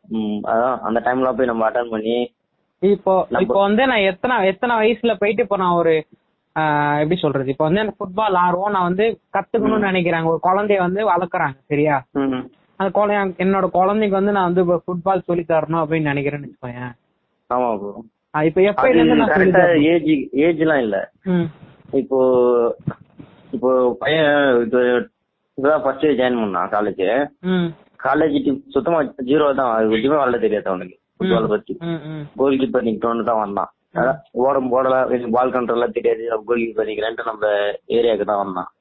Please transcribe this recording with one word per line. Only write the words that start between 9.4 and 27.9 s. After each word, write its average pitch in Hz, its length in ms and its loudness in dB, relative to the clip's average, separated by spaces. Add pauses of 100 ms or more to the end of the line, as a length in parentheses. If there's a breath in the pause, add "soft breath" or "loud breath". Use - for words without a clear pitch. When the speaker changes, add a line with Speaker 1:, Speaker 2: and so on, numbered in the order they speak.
Speaker 1:
ம். 208 40 0
Speaker 2:
நினைக்கிறேன். 175 400 0
ஒரு 165 200 0
குழந்தைய 202 360 2
வந்து 185 340 0
வளர்க்குறாங்க, 170 440 -2 (100)
சரியா? 147 460 0
Speaker 1:
ம். 135 260 -2 (380)
Speaker 2:
அந்த 190 160 -2
குழந்தை, 202 540 0
என்னோட 190 240 2
குழந்தைக்கு 196 460 2
வந்து 196 160 0
நான் 180 200 0
வந்து 180 80 2
இப்போ 175 240 0
ஃபுட்பால் 185 380 -2
சொல்லி 175 260 -4
தரணும் 160 360 0
அப்படின்னு 156 260 -2
நினைக்கிறேன்னு 143 340 -4
வச்சுக்கோயேன். 123 480 -12 (640)
Speaker 1:
ஆமா 120 240 0
ப்ரோ. 101 240 -12 (320)
Speaker 2:
ஆ, 151 80 0
இப்போ 160 180 0
எப்ப 202 220 2
Speaker 1:
அது 262 80 4
Speaker 2:
இருந்து 165 240 4
நான் - 200 2
சொல்லி 190 160 4
Speaker 1:
கரெக்டா 180 40 0
Speaker 2:
தரணும்? 175 280 4
Speaker 1:
ஏஜ், 156 500 2
ஏஜ்லாம் 156 500 2
இல்ல. 98 280 -2 (140)
Speaker 2:
ம். 180 200 0 (460)
Speaker 1:
இப்போ, 135 300 0 (1300)
இப்போ 123 480 2
பையன் 143 680 2
இப்போ, 117 140 0 (800)
இப்பதான் 143 260 0
ஃபர்ஸ்ட் 135 220 -2
இயர் 156 40 4
ஜாயின் 123 300 0
பண்ணான் 95 320 -2
காலேஜ். 104 560 0 (140)
Speaker 2:
ம். 180 280 -2 (340)